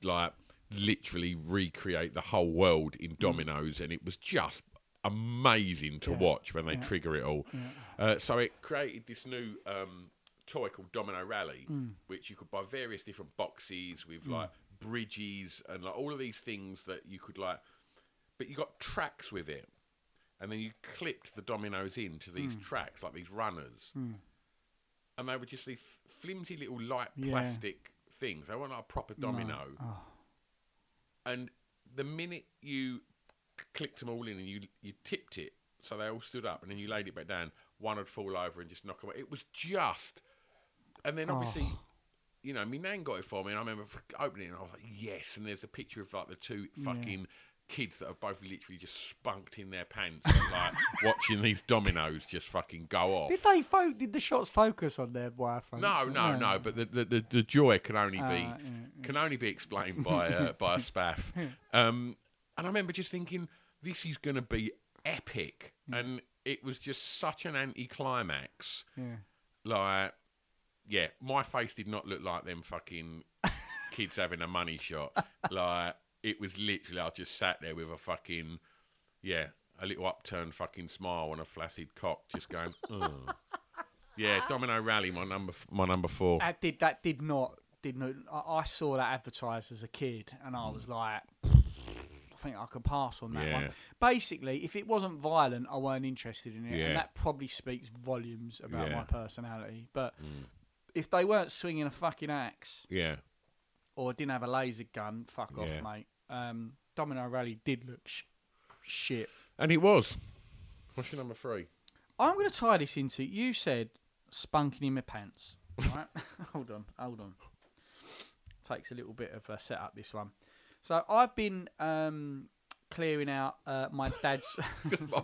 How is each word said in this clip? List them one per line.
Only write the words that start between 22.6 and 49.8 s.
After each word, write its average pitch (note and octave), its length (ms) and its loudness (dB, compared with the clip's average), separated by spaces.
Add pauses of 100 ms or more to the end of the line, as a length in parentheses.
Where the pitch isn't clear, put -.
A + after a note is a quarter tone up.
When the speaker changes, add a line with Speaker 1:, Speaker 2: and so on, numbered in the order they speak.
Speaker 1:
tracks, G2 400 -6
like F2+ 100 -8
these E2+ 160 -12
runners, F2 680 -6
Speaker 2:
Mm. A#2+ 180 -6 (1000)
Speaker 1:
and B2+ 120 -8
they C3 80 -2
were B2+ 80 -8
just B2+ 200 -14
these C3 160 -12 (260)
flimsy F#3 500 -12
little B2+ 240 -8
light B2 340 -4
Speaker 2:
Yeah. C3+ 160 -2
Speaker 1:
plastic A#2+ 600 -4 (200)
things. D#2 360 -8
They G#2 80 -8
weren't, C3+ 160 -8
like, B2 100 -10
a - 20 -14
proper - 340 -8
Speaker 2:
No. C3+ 140 -4
Speaker 1:
domino. C#2+ 480 -6
Speaker 2:
Oh. A2 240 -10 (1200)
Speaker 1:
And B2 260 -6 (420)
the C3+ 120 -6
minute E3 420 -8 (140)
you C3+ 420 -4 (720)
clicked - 300 -8
'em A#2+ 60 -8
all A#2 180 -6
in G#2 100 -8
and F#2+ 100 -10
you, G2 140 -8 (200)
you G2+ 120 -14 (100)
tipped - 340 -8
it - 160 -12 (280)
so - 160 -10
they G#2+ 100 -4
all A2+ 140 -6
stood A#2 240 -10
up F2 160 -6
and F#2 100 -14
then G2+ 60 -8
you G2+ 100 -8
laid G#2+ 200 -4
it - 80 -12
back E2+ 120 -10
down, F2 240 -4 (280)
one G#2+ 180 -4
would G2 100 -6
fall G2 280 -6
over F2+ 260 -4
and E2+ 80 -14
just F2 160 -20
knock F#2+ 180 -10
'em G2+ 60 -12
out. - 80 -10
It C3+ 140 -12
was D3 120 -12 (100)
just, D#3+ 680 -2 (840)
and D3 120 -2
then D#3+ 120 -4
obviously, B2+ 360 -2
Speaker 2:
Oh. - 140 -4 (640)
Speaker 1:
you C#3 100 -8
know, G#2+ 120 -2
my B2 120 -6
nan F#3+ 260 -6
got A#2+ 160 -2
it F#2+ 60 -8
for G2 180 -4
me G2+ 80 -4
and G#2+ 80 -2
I - 20 -4
remember A2 220 -6
f-, G#2 180 -16 (180)
opening G2+ 280 -4
it F2 40 -12
and F2 80 -12
I F#2+ 40 -10
was F2 80 -14
like, G2 100 -18 (140)
"Yes." G2+ 420 -10
And G#2 80 -8
there's G#2 180 -8
a - 40 -14
picture - 340 -12
of, F#2+ 120 -12
like, F#2+ 140 -6
the F#2 80 -14
two G2+ 400 -10
Speaker 2:
Yeah. C3+ 180 -4
Speaker 1:
fucking G#2 340 -6 (420)
kids A2+ 300 -6
that - 80 -8
have - 140 -12
both G2 200 -6
literally F#2+ 360 -14
just E2+ 180 -14 (140)
spunked G2 500 -8
in F#2+ 100 -12
their F#2 160 -6